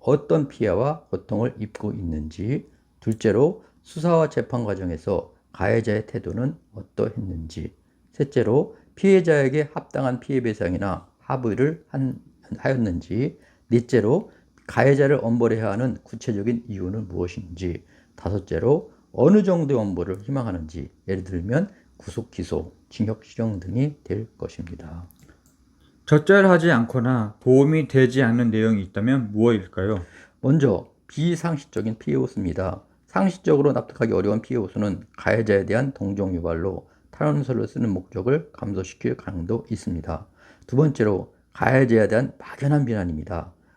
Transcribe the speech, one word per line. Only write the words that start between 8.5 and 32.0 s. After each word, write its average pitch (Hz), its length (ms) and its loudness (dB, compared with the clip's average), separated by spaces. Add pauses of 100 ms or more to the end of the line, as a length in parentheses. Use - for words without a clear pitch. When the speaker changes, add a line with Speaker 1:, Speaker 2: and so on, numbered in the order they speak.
Speaker 1:
피해자에게 151 800 4
합당한 135 480 -4
피해 135 200 -2
배상이나 98 680 -4 (100)
합의를 127 720 -2
한, 135 320 -6 (380)
하였는지, 117 800 -2 (300)
넷째로 120 600 2 (360)
가해자를 139 560 4
엄벌해야 113 480 0
하는 113 340 -2
구체적인 117 640 -4
이유는 98 400 -8
무엇인지, 87 760 -6 (300)
다섯째로 104 800 -2 (200)
어느 196 300 6
정도의 165 380 0
엄벌을 92 400 -4
희망하는지, 92 680 -8 (180)
예를 95 160 -4
들면 95 440 -2 (280)
구속, - 340 -12
기소, 82 440 -8 (140)
징역 110 360 -6
실형 113 340 -6
등이 120 460 -4
될 110 240 -6 (100)
것입니다. 85 680 -12 (960)
Speaker 2:
적절하지 175 680 6
않거나 117 680 0
도움이 139 480 4
되지 131 340 4
않는 117 280 2
내용이 110 320 2
있다면 110 500 -2
무엇일까요? 104 680 0 (400)
Speaker 1:
먼저 135 500 2 (160)
비상식적인 151 920 -4
피해 143 180 -4